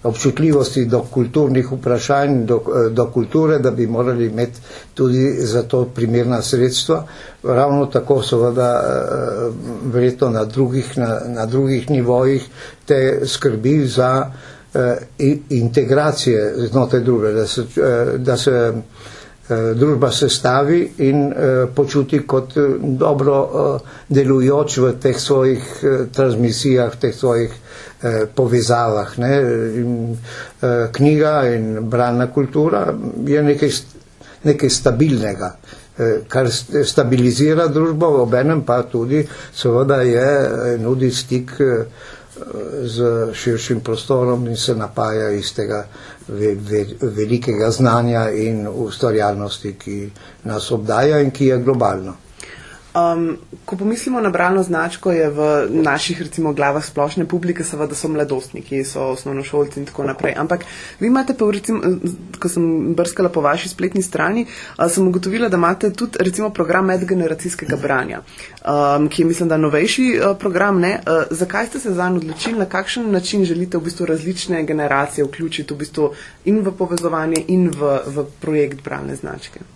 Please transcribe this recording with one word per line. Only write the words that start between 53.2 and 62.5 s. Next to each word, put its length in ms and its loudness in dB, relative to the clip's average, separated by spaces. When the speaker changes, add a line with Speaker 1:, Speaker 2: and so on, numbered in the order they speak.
Speaker 2:
ko 160 -10
pomislimo 440 -2
na 100 0
bralno 320 2
značko, 500 -2
je 160 2
v 120 -4
naših, 500 0
recimo, 340 -4
glavah 280 0
splošne 460 -2
publike 360 -4
seveda 320 -6
so 140 -6
mladostniki, 720 -4
so 260 -6
osnovnošolci 680 -4
in 80 -8
tako 200 -8
naprej. 300 -2
Ampak 300 -2
vi 120 -2
imate 280 2
pa, 120 0
recimo, 360 -2
ko 120 -4
sem 160 0